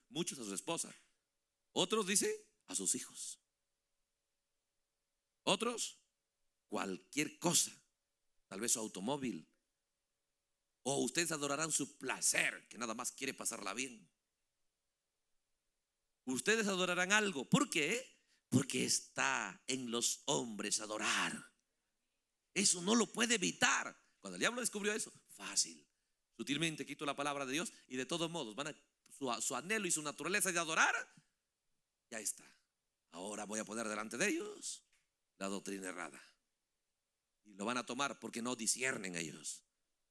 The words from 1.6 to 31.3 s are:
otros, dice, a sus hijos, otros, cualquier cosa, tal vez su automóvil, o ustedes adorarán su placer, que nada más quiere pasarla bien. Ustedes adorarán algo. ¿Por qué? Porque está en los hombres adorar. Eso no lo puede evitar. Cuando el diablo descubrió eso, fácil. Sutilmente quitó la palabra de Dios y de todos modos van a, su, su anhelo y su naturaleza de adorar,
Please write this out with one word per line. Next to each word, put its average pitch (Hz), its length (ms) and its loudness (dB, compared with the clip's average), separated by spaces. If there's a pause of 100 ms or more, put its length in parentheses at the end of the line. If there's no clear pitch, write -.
otros, 185 340 4
dice, 427 400 2 (200)
a 92 80 -4
sus - 200 2
hijos, - 440 -10 (2000)
otros, 214 560 0 (720)
cualquier 101 680 -4
cosa, - 340 4 (760)
tal 98 140 -8
vez 117 100 2
su 123 80 2
automóvil, 110 680 -4 (1400)
o 135 200 2
ustedes 160 280 0
adorarán 147 400 0
su 143 260 -2
placer, 120 720 0
que 104 80 -16
nada 113 160 -2
más 120 180 -6
quiere 131 220 -4
pasarla 107 400 -4
bien. 120 360 -8 (2250)
Ustedes 202 420 2
adorarán 180 440 2
algo. 202 340 4
¿Por 277 240 4
qué? 165 480 0 (320)
Porque 123 360 2
está 127 840 0
en 127 240 -4
los 117 340 0
hombres 113 540 0
adorar. 107 720 -2 (1000)
Eso 180 280 4
no 202 140 4
lo 214 160 4
puede 233 240 4
evitar. 240 640 2 (220)
Cuando 185 160 -8
el - 40 -6
diablo 233 220 2
descubrió 208 320 0
eso, - 180 -4 (180)
fácil. - 560 -2 (500)
Sutilmente 143 500 -2
quitó 147 200 -8
la 139 100 0
palabra 143 300 -2
de 127 80 -2
Dios 180 180 -2 (160)
y 127 80 -8
de 127 100 -2
todos 165 240 0
modos 127 260 -6
van 143 120 -6
a, 143 80 -10 (420)
su, 127 240 0
su 135 140 0
anhelo 185 320 0
y 160 40 0
su 156 100 2
naturaleza 175 500 0
de 170 80 2
adorar, 175 360 4 (1120)